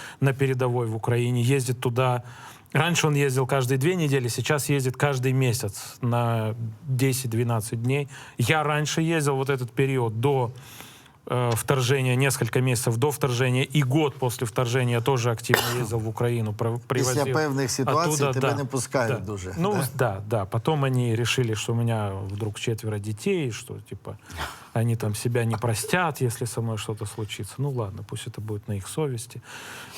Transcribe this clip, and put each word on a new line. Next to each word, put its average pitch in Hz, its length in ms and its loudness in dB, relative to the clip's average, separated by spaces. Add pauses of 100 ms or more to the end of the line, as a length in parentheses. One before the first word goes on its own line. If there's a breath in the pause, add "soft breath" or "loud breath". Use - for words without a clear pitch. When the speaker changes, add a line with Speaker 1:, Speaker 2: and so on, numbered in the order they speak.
(200 loud breath)
Speaker 1:
на 135 120 4
передовой 127 540 2
в 110 100 -2
Украине. 120 440 2
Ездит 123 400 2
туда. 123 440 2 (480 loud breath)
Раньше 160 340 4
он 151 80 4
ездил 135 320 2
каждые 135 320 2
две 160 160 2
недели, 139 340 2
сейчас 139 400 0
ездит 131 280 2
каждый 135 360 2
месяц 123 720 0
на 117 520 0 (280)
десять-двенадцать 120 1000 0
дней. 135 260 0 (300 loud breath)
Я 151 260 4
раньше 151 380 0
ездил 156 340 2
вот 135 140 0
этот 127 200 -2
период 127 500 2
до, 135 300 2 (760 loud breath)
э, 123 280 2
вторжения, 131 640 2
несколько 131 440 2
месяцев 123 360 2
до 143 140 2
вторжения 131 540 2
и 151 180 2
год 139 340 2
после 127 300 -2
вторжения 120 480 0
я 117 60 2
тоже 120 300 2
активно - 320 0 (180)
ездил 117 180 -2
в 110 100 -4
Украину, 113 440 -2
про-, 113 260 -2 (100)
Speaker 2:
Після 127 260 0
Speaker 1:
привозил 135 200 2
Speaker 2:
певних 139 360 0
ситуацій 147 400 2 (140)
Speaker 1:
оттуда, 135 80 2
Speaker 2:
тебе 127 180 2
Speaker 1:
да, 120 60 0
Speaker 2:
не 139 80 -2
пускають 123 540 0
Speaker 1:
да. 92 60 -8
Speaker 2:
дуже, 92 340 -6
Speaker 1:
Ну, 190 140 2
Speaker 2:
да? 170 220 0
Speaker 1:
да, 110 340 0
да. 110 160 0
Потом 139 400 0
они 123 320 2
решили, 113 380 0
что 107 180 -2
у 117 40 0
меня 113 340 0 (200)
вдруг 104 300 -6
четверо 110 380 -2
детей, 117 540 -2
что, - 260 -12 (120)
типа, 101 260 -12 (580 loud breath)
они 117 220 2
там 110 180 -2
себя 120 300 0
не 113 120 0
простят, 131 640 0
если 123 260 0
со - 140 -6
мной 113 160 -2
что-то 107 300 -6
случится. 104 520 -8
Ну 139 120 -2
ладно, 104 320 -4
пусть - 240 -10
это - 140 -10
будет 104 280 -6
на 104 60 -2
их 95 140 -6
совести. 131 520 -6 (580 loud breath)